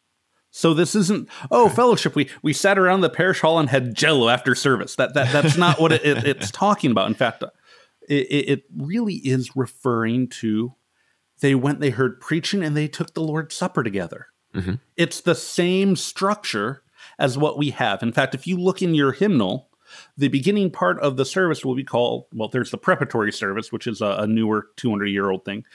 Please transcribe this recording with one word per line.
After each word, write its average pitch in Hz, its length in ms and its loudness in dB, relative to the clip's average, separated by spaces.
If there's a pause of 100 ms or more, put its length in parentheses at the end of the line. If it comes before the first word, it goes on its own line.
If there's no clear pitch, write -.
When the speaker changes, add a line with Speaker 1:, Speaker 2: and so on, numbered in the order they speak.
(500)
Speaker 1:
So 165 240 0
this 165 200 0
isn't, 208 340 0 (220)
"Oh, 233 160 6
Speaker 2:
Okay. - 80 2
Speaker 1:
fellowship, 233 400 2
we, 143 140 0 (140)
we 156 100 0
sat 196 260 2
around 185 220 4
the 165 100 4
parish 180 300 0
hall 160 180 4
and 147 120 2
had 127 240 0
Jell-O 147 340 4
after 123 260 2
service." 123 420 0
That, 131 180 0
that, 131 180 2
that's 147 240 4
not 175 240 4
what 160 120 6
it, 160 120 2
it, 139 220 2
it's 127 240 -2
Speaker 2:
<laughs> - 20 -12
Speaker 1:
talking 196 380 2
about. 101 180 2
In 110 60 -2
fact, - 280 -2
it, - 80 -10 (580)
it, 143 420 0
it 143 120 0 (140)
really 196 400 -4
is 131 400 -4
referring 120 720 -2
to 113 460 -4 (640)
they 139 160 2
went, 139 240 -2
they 143 100 0
heard 123 300 -2
preaching, 170 420 -4
and 151 140 -2
they 151 100 0
took - 280 -10
the 165 80 -6
Lord's 156 340 -6
Supper 180 260 -2
together. 95 440 -6 (280)
Speaker 2:
Mm-hmm. 95 200 -4 (220)
Speaker 1:
It's 170 260 -2
the 170 120 2
same 185 640 0
structure 139 840 -4 (360)
as 135 200 0
what 147 200 0
we 147 120 0
have. 107 320 -2
In 113 100 -2
fact, 135 220 0
if 135 120 -12
you 180 120 -4
look 185 240 -2
in 170 120 0
your 143 180 4
hymnal, 131 560 0 (480)
the 139 120 0
beginning 175 420 0
part 180 300 -2
of 139 160 0
the 131 80 0
service 170 400 -2
will 131 100 -2
be 135 100 -4
called, 120 480 -2
well, 110 160 -6
there's 120 220 -4
the - 80 -8
preparatory 117 540 0
service, 101 400 -6
which 117 160 -8
is 107 120 -8
a, 110 60 0 (140)
a 107 60 -2
newer 107 500 0
two 127 140 -4
hundred-year-old 98 540 -2
thing. 101 200 -8 (100)